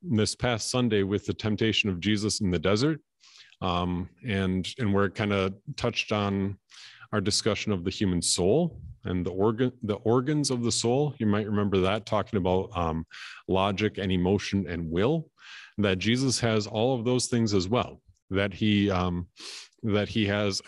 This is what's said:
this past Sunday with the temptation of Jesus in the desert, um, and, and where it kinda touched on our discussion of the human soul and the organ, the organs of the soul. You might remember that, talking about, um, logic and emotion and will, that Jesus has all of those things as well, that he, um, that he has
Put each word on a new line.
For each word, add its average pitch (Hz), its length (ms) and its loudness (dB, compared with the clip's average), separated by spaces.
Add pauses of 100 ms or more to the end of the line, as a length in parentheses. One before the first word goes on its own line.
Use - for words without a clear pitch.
this 110 320 2
past 120 380 -2
Sunday 113 320 2
with 98 240 -2
the 98 80 -2
temptation 110 520 0
of 90 120 -2
Jesus 101 420 0
in 98 80 0
the 87 80 2
desert, 107 420 2 (640)
um, 90 480 -2 (180)
and, 95 400 0 (120)
and 107 120 0
where 101 140 4
it 92 100 -4
kinda 98 380 0 (240)
touched - 340 -4
on 98 460 0 (560)
our 107 80 0
discussion 104 500 -2
of 90 140 -2
the 92 60 0
human 90 300 0
soul 113 600 0 (240)
and 90 180 -2
the 87 60 -2
organ, 110 420 0 (120)
the 104 140 -2
organs 131 520 0
of 123 140 -2
the 117 80 0
soul. 131 480 0
You 110 80 0
might 104 180 2
remember 101 360 0
that, 98 240 0
talking 104 320 -2
about, 92 380 0
um, 82 300 -2 (420)
logic 95 520 0
and 95 120 0
emotion 95 560 2
and 85 220 -6
will, 123 400 0 (480)
that 98 220 2
Jesus 120 400 0
has 110 280 0
all 120 300 0
of 113 80 -4
those 123 220 0
things 113 260 2
as 92 160 2
well, 117 320 -2 (300)
that 95 220 0
he, 101 360 2
um, 90 380 0 (560)
that 104 260 0
he 110 160 0
has 101 420 0